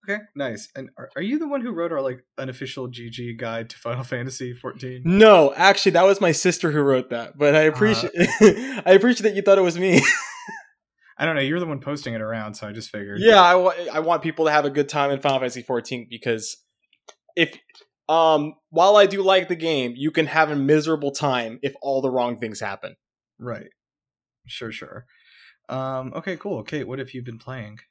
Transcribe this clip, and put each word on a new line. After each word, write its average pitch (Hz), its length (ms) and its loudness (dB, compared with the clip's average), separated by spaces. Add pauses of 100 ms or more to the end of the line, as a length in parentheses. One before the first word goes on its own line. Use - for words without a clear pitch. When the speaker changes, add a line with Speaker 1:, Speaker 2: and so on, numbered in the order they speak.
Speaker 1:
Okay, 208 120 -6 (140)
nice. 123 400 -10
And 131 240 -16
are, 127 160 -18
are 151 80 -8
you 247 160 -4
the 320 80 -6
one 277 140 -6
who 233 100 -8
wrote 170 220 -6
our, 147 80 -4
like, 127 240 -8 (120)
unofficial 131 520 -10
G 120 200 -16
G 120 280 -12
guide 117 340 -10
to - 80 -20
Final 123 240 -8
Fantasy 123 500 -8
fourteen? 127 520 -14
Speaker 2:
No, 185 500 8
actually, 190 380 2
that 170 120 4
was 196 160 4
my 175 120 2
sister 170 400 -2
who 151 80 0
wrote 135 300 0
that. 117 280 -10
But 147 160 4
I 156 80 6
appreciate, 175 560 2
Speaker 1:
Uh, 220 640 4
Speaker 2:
<laughs> - 40 -4
I 180 80 6
appreciate 226 280 4
that 190 140 0
you 196 60 -4
thought 196 160 6
it 190 40 4
was 170 160 0
me. 185 280 4
<laughs> - 1120 -8
Speaker 1:
I 143 60 -4
don't 160 120 -2
know. 143 60 0
You're 156 180 -4
the 175 60 -6
one 147 140 -8
posting 139 340 -10
it 110 60 -8
around, 110 340 -10
so - 120 -14
I 104 60 -14
just 110 180 -16
figured. 101 300 -10
Speaker 2:
Yeah, 214 200 8
I 175 140 8
wa-, 180 200 4 (180)
I 156 80 -2
want 165 220 0
people 160 240 -2
to 151 40 4
have 151 140 2
a 143 60 -2
good 143 180 -2
time 143 240 -2
in 139 80 -6
Final 135 180 0
Fantasy 123 240 -6
fourteen 120 480 -8
because 113 460 -6 (800)
if, 165 200 0 (520)
um, 156 460 2 (160)
while 185 260 4
I 202 100 8
do 196 160 -4
like 190 240 2
the 180 80 -4
game, 151 420 -4
you 143 140 -4
can 156 160 0
have 156 240 0
a 147 60 -4
miserable 147 560 0
time 123 500 -4
if 139 180 -6
all 135 220 -2
the 135 80 -2
wrong 120 280 -2
things 107 200 -10
happen. - 380 -10 (420)
Speaker 1:
Right. 117 300 -14 (800)
Sure, 113 260 -14
sure. - 340 -18 (600)
Um, 131 480 -8
okay, 170 200 -8
cool. 156 280 -8
Kate, 143 240 -8
what 127 100 -10
have 123 160 -14
you 123 80 -12
been 117 160 -16
playing? 113 400 -16 (120)